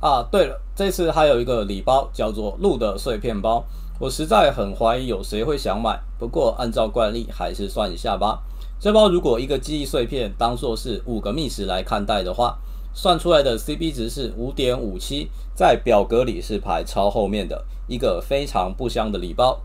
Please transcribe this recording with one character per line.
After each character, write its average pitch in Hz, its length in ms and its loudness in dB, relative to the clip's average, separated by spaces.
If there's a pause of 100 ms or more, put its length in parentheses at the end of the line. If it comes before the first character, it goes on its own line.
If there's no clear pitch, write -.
啊， 135 320 2
对 180 140 6
了， - 140 -8 (140)
这 196 160 0
次 170 220 0
还 156 140 6
有 127 140 6
一 120 40 0
个 120 200 0
礼 98 160 -4
包， 131 320 2
叫 110 200 -2
做 104 280 -4
鹿 180 160 2
的 104 220 -2
碎 110 200 -2
片 110 220 -2
包， 113 240 2 (360)
我 135 100 -2
实 151 160 -4
在 185 240 6
很 101 240 -2
怀 117 240 2
疑 131 80 -4
有 101 160 -2
谁 104 220 -2
会 147 120 0
想 104 240 -2
买， 110 200 0 (180)
不 120 80 -6
过 120 320 2
按 120 140 -2
照 113 160 2
惯 110 260 2
例 117 160 -6
还 87 240 -4
是 98 140 -4
算 104 240 -2
一 82 40 -8
下 101 200 -2
吧。 101 260 0 (380)
这 208 120 2
包 214 160 8
如 175 120 4
果 123 200 2
一 131 40 -2
个 135 140 0
记 151 220 -4
忆 143 40 -2
碎 131 220 0
片 113 320 -4
当 120 180 2
作 117 200 -2
是 110 280 -6
五 117 160 -4
个 101 120 -4
密 143 160 -2
匙 101 180 -6
来 95 160 -2
看 104 240 -2
待 104 160 2
的 90 100 -2
话， 120 240 0 (380)
算 175 240 2
出 175 140 2
来 147 100 8
的 120 160 2
C 147 160 -4
P 160 160 -2
值 120 180 -4
是 117 280 -6
五 123 160 -6
点 127 280 0
五 101 160 -6
七， 143 320 -6 (240)
在 170 220 6
表 107 300 4
格 113 180 2
里 104 180 -2
是 101 200 -4
排 85 240 -2
超 101 260 2
后 104 160 0
面 98 220 -2
的， - 160 -6 (240)
一 123 100 -4
个 101 260 0
非 139 220 -2
常 95 260 -2
不 123 160 -4
香 113 220 -2
的 98 80 -2
礼 87 160 -6
包。 127 300 2